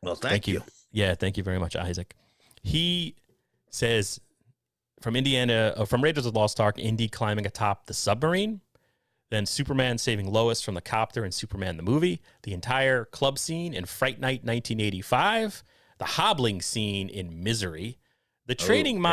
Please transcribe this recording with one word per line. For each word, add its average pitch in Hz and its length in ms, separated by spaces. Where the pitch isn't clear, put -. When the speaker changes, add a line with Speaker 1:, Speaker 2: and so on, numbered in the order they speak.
Speaker 1:
Well, 87 140
thank 131 160
Speaker 2:
Thank 104 160
you. 95 60
Speaker 1:
you. 78 80
Speaker 2:
Yeah, 101 240
thank 98 220
you 92 80
very 92 160
much, 82 160
Isaac. 90 400
He 175 520
says, 113 500
from 117 140
Indiana, 123 600
uh, 107 80
from 123 180
Raiders 147 240
of 110 60
the 110 80
Lost 107 200
Ark, 104 180
Indy 110 300
climbing 107 380
atop 101 400
the - 80
submarine, 175 680
then 107 160
Superman 131 520
saving 101 340
Lois 117 280
from 101 140
the 87 60
copter 110 440
in 92 60
Superman 92 460
the 80 80
movie, 160 360
the 104 100
entire 127 520
club 139 340
scene 165 360
in 92 100
Fright 127 360
Night 131 240
nineteen 117 360
eighty-five, 147 840
the - 60
hobbling 139 580
scene 101 460
in 87 360
Misery, 104 540
the 127 120
Speaker 1:
Oh, - 80
Speaker 2:
training 262 300
Speaker 1:
yeah. 175 60